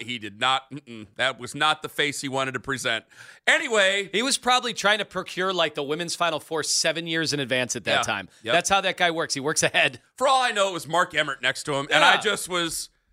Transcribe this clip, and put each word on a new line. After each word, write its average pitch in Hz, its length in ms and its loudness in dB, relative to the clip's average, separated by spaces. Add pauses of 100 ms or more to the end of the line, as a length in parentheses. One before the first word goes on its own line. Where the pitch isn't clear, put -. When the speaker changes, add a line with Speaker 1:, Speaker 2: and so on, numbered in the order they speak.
Speaker 1:
he 117 180 -8
did 104 200 -12
not, 131 320 0
mm-mm, 117 440 -16
that 120 240 -2
was 120 160 -12
not 151 260 0
the 139 80 -10
face 147 320 -4
he 143 80 -6
wanted 131 240 -2
to 123 60 -4
present. 120 460 -4 (420)
Anyway. 208 640 2
Speaker 2:
He 202 100 0
was 262 160 0
probably 247 360 0
trying 208 260 2
to 196 60 -4
procure, 185 480 -4
like, 160 220 2
the 151 80 -2
women's 160 320 -4
Final 165 240 0
Four 160 240 -4
seven 165 440 0
years 160 260 0
in 143 60 0
advance 127 360 0
at 107 100 -8
that 113 140 2
Speaker 1:
Yeah. - 40 2
Speaker 2:
time. 101 260 -4 (140)
Speaker 1:
Yep. 113 100 0
Speaker 2:
That's 175 160 2
how 196 120 2
that 185 160 -2
guy 175 140 2
works. 165 220 -4
He 143 60 -4
works 151 240 0
ahead. 147 360 2 (180)
Speaker 1:
For 254 100 0
all 262 160 4
I 240 80 0
know, 196 180 2
it 185 40 -4
was 147 140 -8
Mark 170 280 2
Emmert 151 260 -2
next 127 220 -2
to 151 100 -2
him, 139 160 -2
and 151 140 6
I 185 120 8
Speaker 2:
Yeah. - 60 0
Speaker 1:
just 202 280 -2
was, 170 400 -4 (240)